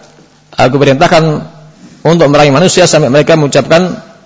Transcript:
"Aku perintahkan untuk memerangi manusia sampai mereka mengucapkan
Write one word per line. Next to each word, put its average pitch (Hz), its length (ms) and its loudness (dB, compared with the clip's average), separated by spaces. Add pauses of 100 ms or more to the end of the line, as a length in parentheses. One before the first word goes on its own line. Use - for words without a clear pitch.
(540)
"Aku 131 240 0
perintahkan 151 460 0 (800)
untuk 160 240 2
memerangi 147 240 2
manusia 175 320 0
sampai 151 240 0
mereka 143 240 0
mengucapkan 156 640 0 (280)